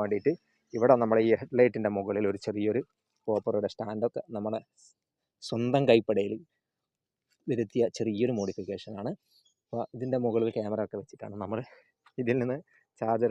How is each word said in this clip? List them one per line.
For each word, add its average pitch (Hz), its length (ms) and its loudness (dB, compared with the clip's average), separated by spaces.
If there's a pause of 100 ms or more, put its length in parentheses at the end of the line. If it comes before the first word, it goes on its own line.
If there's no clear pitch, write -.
വേണ്ടിയിട്ട് 104 320 0 (420)
ഇവിടെ 123 260 6
നമ്മളെ 113 260 4
ഈ 113 40 6 (100)
ഹെഡ്ലൈറ്റിൻ്റെ 117 560 2
മുകളിൽ 101 340 -2
ഒരു 101 140 -6
ചെറിയൊരു 107 360 0 (460)
GoPro-യുടെ 104 460 0
സ്റ്റാൻഡൊക്കെ 110 480 -4 (140)
നമ്മളെ 107 240 -4 (880)
സ്വന്തം 123 400 0
കൈപ്പടയിൽ 107 440 4 (1200)
വരുത്തിയ 117 320 0 (160)
ചെറിയൊരു 113 400 0
മോഡിഫിക്കേഷനാണ്. 101 720 -6 (540)
അപ്പോൾ 117 200 -8 (120)
ഇതിൻ്റെ 131 280 -2
മുകളിൽ 113 320 2
ക്യാമറ 107 300 -2
ഒക്കെ - 160 -10
വെച്ചിട്ടാണ് 104 420 -14
നമ്മൾ 107 140 -4 (640)
ഇതിൽ 120 200 0
നിന്ന് 127 160 -4 (420)
ചാർജർ 113 300 2